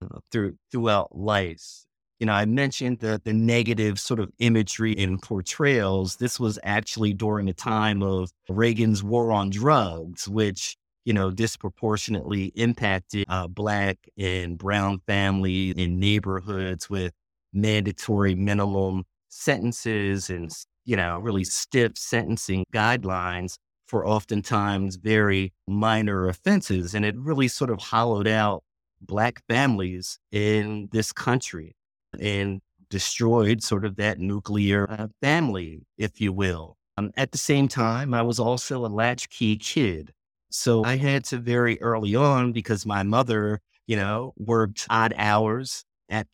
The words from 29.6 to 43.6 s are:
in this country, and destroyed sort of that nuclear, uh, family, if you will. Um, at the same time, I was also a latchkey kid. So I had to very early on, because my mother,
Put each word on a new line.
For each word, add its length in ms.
in 640
this 200
country, 640
and 400
destroyed 720
sort 220
of 120
that 220
nuclear, 720
uh, 160
family, 580
if 240
you 120
will. 440
Um, 180
at 160
the 60
same 300
time, 440
I 100
was 160
also 460
a 40
latchkey 680
kid. 560
So 340
I 120
had 300
to 120
very 420
early 340
on, 380
because 320
my 180
mother, 580